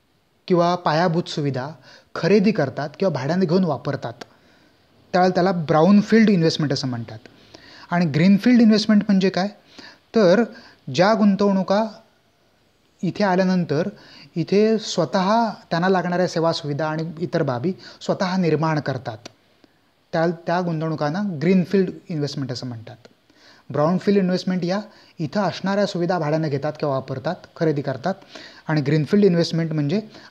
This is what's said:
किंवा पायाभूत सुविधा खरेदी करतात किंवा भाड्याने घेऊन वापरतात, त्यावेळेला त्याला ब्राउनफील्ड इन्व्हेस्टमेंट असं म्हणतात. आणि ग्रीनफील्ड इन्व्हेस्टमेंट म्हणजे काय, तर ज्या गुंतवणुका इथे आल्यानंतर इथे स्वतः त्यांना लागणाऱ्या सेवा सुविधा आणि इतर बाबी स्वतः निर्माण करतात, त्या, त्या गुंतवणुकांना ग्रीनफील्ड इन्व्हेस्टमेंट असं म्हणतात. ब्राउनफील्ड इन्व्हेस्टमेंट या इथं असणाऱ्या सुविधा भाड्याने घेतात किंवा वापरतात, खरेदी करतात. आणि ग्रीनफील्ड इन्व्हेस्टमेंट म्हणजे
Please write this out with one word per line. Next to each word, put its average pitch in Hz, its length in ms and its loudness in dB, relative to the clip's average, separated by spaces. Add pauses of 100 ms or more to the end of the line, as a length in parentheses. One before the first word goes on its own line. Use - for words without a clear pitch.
(480)
किंवा 170 280 2
पायाभूत 170 480 0
सुविधा 139 460 -6 (460)
खरेदी 196 360 2
करतात 147 380 -4 (100)
किंवा 190 140 0
भाड्याने 151 320 -2
घेऊन 180 180 2
वापरतात, 131 500 -6 (1000)
त्यावेळेला 185 220 4
त्याला 185 180 2
ब्राउनफील्ड 190 800 4
इन्व्हेस्टमेंट 160 440 2
असं 135 140 -4
म्हणतात. 117 320 -8 (720)
आणि 175 140 2
ग्रीनफील्ड 196 560 4
इन्व्हेस्टमेंट 214 460 6
म्हणजे 190 220 4
काय, 180 180 0 (680)
तर 214 280 6 (500)
ज्या 180 200 4
गुंतवणुका 196 720 2 (1160)
इथे 185 200 -2
आल्यानंतर 180 640 0 (480)
इथे 208 420 2
स्वतः 208 720 0
त्यांना 170 400 -4
लागणाऱ्या 175 380 0
सेवा 165 260 0
सुविधा 147 340 -6
आणि 160 320 -6
इतर 165 240 -4
बाबी 139 300 -4 (280)
स्वतः 185 360 -4
निर्माण 156 420 0
करतात, 127 380 -8 (960)
त्या, 165 140 0
त्या 175 340 -4
गुंतवणुकांना 160 800 -4
ग्रीनफील्ड 185 480 2 (200)
इन्व्हेस्टमेंट 143 420 -6
असं 127 160 -8
म्हणतात. 107 300 -14 (720)
ब्राउनफील्ड 180 500 0
इन्व्हेस्टमेंट 180 440 -2
या 185 180 -4 (380)
इथं 170 220 -4
असणाऱ्या 196 440 -2
सुविधा 175 340 -2
भाड्याने 156 300 -2
घेतात 143 300 -4
किंवा 147 140 -2
वापरतात, 135 420 -6 (200)
खरेदी 156 260 -2
करतात. 135 320 -6 (540)
आणि 156 140 0
ग्रीनफील्ड 156 440 2
इन्व्हेस्टमेंट 165 460 0
म्हणजे 156 300 -2 (300)